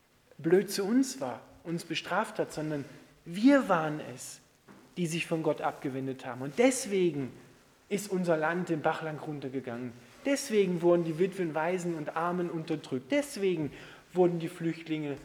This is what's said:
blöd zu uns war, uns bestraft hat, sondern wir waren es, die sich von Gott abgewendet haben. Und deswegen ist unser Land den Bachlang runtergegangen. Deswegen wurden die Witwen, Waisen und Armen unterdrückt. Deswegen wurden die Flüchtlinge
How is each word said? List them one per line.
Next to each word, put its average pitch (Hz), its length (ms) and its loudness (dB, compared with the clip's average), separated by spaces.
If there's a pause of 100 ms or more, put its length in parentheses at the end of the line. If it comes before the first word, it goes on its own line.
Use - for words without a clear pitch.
(380)
blöd 180 340 4
zu 202 140 -2
uns 254 340 2
war, 120 220 -6 (240)
uns 170 180 -4
bestraft 185 560 -2
hat, 156 140 -4
sondern 151 320 -4 (400)
wir 220 420 6
waren 156 320 2 (160)
es, - 240 -14 (560)
die 180 100 -2
sich 160 200 -4
von 160 180 -2
Gott 151 160 0
abgewendet 135 680 -4
haben. 127 160 -8
Und 143 160 -6
deswegen 190 760 2 (560)
ist 202 200 -4
unser 175 280 2
Land 170 320 0
den 160 120 0
Bachlang 156 380 -2
runtergegangen. 127 720 -6 (340)
Deswegen 208 560 2
wurden 175 220 6
die 160 160 -2
Witwen, 185 340 0
Waisen 170 400 -2
und 151 220 -6
Armen 175 340 0
unterdrückt. 156 640 -6
Deswegen 196 580 0 (440)
wurden 175 260 4
die 165 80 -4
Flüchtlinge 156 760 -4